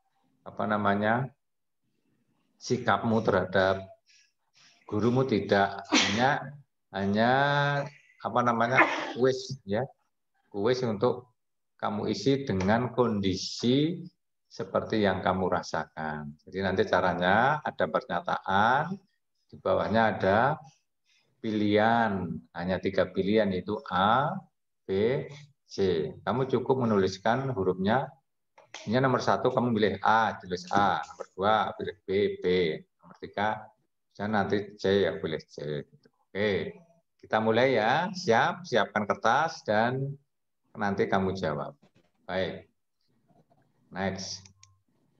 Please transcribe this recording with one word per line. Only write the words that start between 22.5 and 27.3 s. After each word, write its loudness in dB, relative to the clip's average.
hanya -2
tiga 0
pilihan 0
yaitu -4
A, 2
B, 0
C. 0
Kamu -2
cukup 0
menuliskan 0